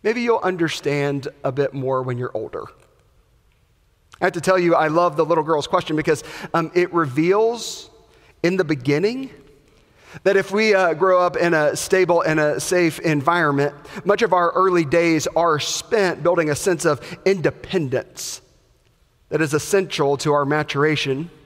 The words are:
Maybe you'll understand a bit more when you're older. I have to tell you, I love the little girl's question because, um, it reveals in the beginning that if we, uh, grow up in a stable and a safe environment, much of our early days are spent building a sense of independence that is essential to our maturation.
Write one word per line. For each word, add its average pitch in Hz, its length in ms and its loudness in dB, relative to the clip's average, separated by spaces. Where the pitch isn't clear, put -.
Maybe 226 200 0
you'll 233 180 2
understand 143 880 -2
a 135 80 -2
bit 139 220 -2
more 131 280 -2
when 127 160 -4
you're 123 160 -6
older. 104 300 -8
I - 60 0
have 190 40 0
to 175 80 -8
tell 185 180 2
you, 175 160 2
I 156 140 2
love 160 300 0
the 160 80 2
little 160 180 0
girl's 151 240 -2
question 160 300 -2
because, 156 260 0
um, 160 200 -2
it 180 200 0
reveals 175 960 0
in 175 140 2
the 185 80 6
beginning 160 640 -2
that 196 140 4
if 190 140 0
we, 214 220 2
uh, 185 200 2
grow 185 260 2
up 180 160 0
in 170 180 2
a 151 220 2
stable 175 460 2
and 156 180 0
a 151 220 0
safe 175 380 0
environment, 147 760 0
much 196 160 2
of 208 100 2
our 175 200 2
early 180 340 2
days 165 500 2
are 160 240 2
spent 180 640 -2
building 170 260 2
a 143 60 0
sense 175 300 -2
of 151 160 2
independence 156 1120 -2
that 151 140 -2
is 151 120 -2
essential 151 600 0
to 151 160 -2
our 143 140 2
maturation. 147 840 0